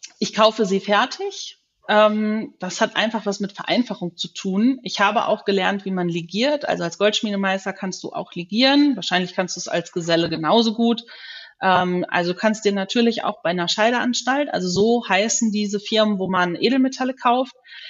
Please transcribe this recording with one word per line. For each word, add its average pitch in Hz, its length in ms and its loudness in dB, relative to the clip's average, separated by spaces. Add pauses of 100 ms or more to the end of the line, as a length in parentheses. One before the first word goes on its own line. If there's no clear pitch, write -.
(200)
Ich 208 120 -4
kaufe 220 320 4
sie 190 140 2
fertig. 254 800 -2 (300)
Ähm, 214 720 2
das 180 200 -6
hat 214 140 0
einfach 214 320 0
was 202 140 -2
mit 196 100 -4
Vereinfachung 190 680 -4
zu - 120 -6
tun. 220 560 0
Ich - 160 -2
habe 214 260 2
auch - 180 -2
gelernt, 196 400 0
wie 196 60 -4
man 180 180 0
legiert. 196 600 -2
Also 175 160 -2
als 170 140 -6
Goldschmiedemeister 196 760 0
kannst 185 320 -8
du - 80 -10
auch 180 220 -8
legieren. 262 600 4
Wahrscheinlich 180 400 -2
kannst 185 220 -2
du - 20 -8
es - 80 -10
als 170 240 -4
Geselle 170 380 0
genauso 170 460 2
gut. 233 280 0 (580)
Ähm, 180 480 2
also 175 260 0
kannst 214 300 0
dir 202 80 2
natürlich 220 520 0
auch 208 180 -4
bei 165 80 0
einer 180 180 -2
Scheideanstalt, 247 840 0
also 180 160 -2
so 226 400 2
heißen 214 440 2
diese 208 260 -2
Firmen, 214 400 0
wo 185 100 -2
man 180 280 0
Edelmetalle 262 580 0
kauft, 254 400 0 (360)